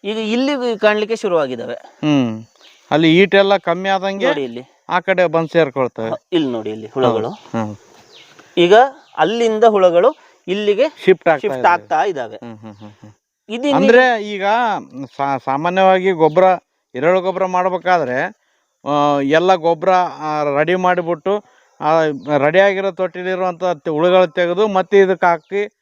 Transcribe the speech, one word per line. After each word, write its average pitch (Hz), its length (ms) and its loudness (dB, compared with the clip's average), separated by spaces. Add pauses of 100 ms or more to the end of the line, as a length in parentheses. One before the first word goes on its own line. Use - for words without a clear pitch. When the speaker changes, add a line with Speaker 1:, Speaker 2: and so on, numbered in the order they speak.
Speaker 1:
ಈಗ 208 140 -6
ಇಲ್ಲಿ 233 600 -2
ಕಾಣ್ಲಿಕ್ಕೆ 214 360 0
ಶುರುವಾಗಿದ್ದಾವೆ. 131 580 -4
Speaker 2:
ಹ್ಮ್. 123 720 -4 (480)
ಅಲ್ಲಿ 160 260 4
ಈಟ್ 190 180 2
ಎಲ್ಲ 196 220 4
ಕಮ್ಮಿ 180 320 -4
ಆದಂಗೆ 196 380 -2
Speaker 1:
ನೋಡಿ 285 160 -2
ಇಲ್ಲಿ. 120 180 -10 (280)
Speaker 2:
ಆ 180 100 0
ಕಡೆ 185 260 0
ಬಂದು 165 220 -2
ಸೇರ್ಕೊಳ್ತವೆ. 131 640 -2
Speaker 1:
ಹ, - 40 -4 (180)
ಇಲ್ಲಿ 156 200 0
ನೋಡಿ, 110 180 -6
ಇಲ್ಲಿ 110 180 -12
ಹುಳಗಳು. 117 420 -2
Speaker 2:
ಹೌದು. 120 340 -8
ಹ್ಮ್. 107 120 -8 (840)
Speaker 1:
ಈಗ 175 160 4 (440)
ಅಲ್ಲಿಂದ 214 460 0
ಹುಳಗಳು 190 520 4 (320)
ಇಲ್ಲಿಗೆ 208 420 0 (160)
Speaker 2:
ಶಿಫ್ಟ್ 185 220 2
ಆಗ್ತಾ 156 140 2
Speaker 1:
ಶಿಫ್ಟ್ 139 160 -4
Speaker 2:
ಇದ್ದಾವೆ. 175 160 2
Speaker 1:
ಆಗ್ತಾ 165 300 -2
ಇದ್ದಾವೆ. 135 320 -6
Speaker 2:
ಹ್ಮ್, 113 220 -16
ಹ್ಮ್, 107 180 -18
ಹ್ಮ್, 104 140 -20
ಹ್ಮ್. 107 220 -20 (380)
Speaker 1:
ಇದು 233 140 -8
ಇನ್ನು 285 120 0
Speaker 2:
ಅಂದ್ರೆ 233 480 4
ಈಗ 208 200 -8 (760)
ಸಾ-, 139 280 -4
ಸಾಮಾನ್ಯವಾಗಿ 185 680 0
ಗೊಬ್ಬರ, 160 320 2 (520)
ಎರೆಹುಳು 170 260 0
ಗೊಬ್ಬರ 185 240 -2
ಮಾಡ್ಬೇಕಾದ್ರೆ, 180 920 -2 (500)
ಆ, 143 360 0
ಎಲ್ಲ 165 340 2
ಗೊಬ್ಬರ, 170 380 -2
ಆ, 151 500 -2
ರೆಡಿ 147 320 0
ಮಾಡಿಬಿಟ್ಟು, 180 680 -2 (360)
ಆ, 160 220 2 (340)
ರೆಡಿ 151 220 2
ಆಗಿರೋ 196 320 2
ತೊಟ್ಟಿಲಿರುವಂಥ 180 720 -6
ತ-, 175 260 -4
ಹುಳುಗಳು 180 380 2
ತೆಗೆದು 175 400 0
ಮತ್ತೆ 196 320 2
ಇದಕ್ಕೆ 185 260 2
ಹಾಕಿ 185 440 -2 (120)